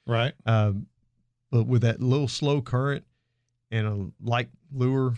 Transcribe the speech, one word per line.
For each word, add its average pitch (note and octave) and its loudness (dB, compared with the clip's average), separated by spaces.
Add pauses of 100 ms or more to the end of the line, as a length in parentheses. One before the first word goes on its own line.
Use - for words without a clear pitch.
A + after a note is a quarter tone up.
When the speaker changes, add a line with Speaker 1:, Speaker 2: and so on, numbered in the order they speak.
Speaker 1:
Right. A#2 0 (140)
Speaker 2:
Uh, A2 4 (800)
but A#2 4
with B2 2
that A#2 2
little B2+ 2
slow C#3+ -2
current C3+ -4 (680)
and A2 0
a G2+ -4 (140)
light A#2+ -2 (220)
lure, C3 0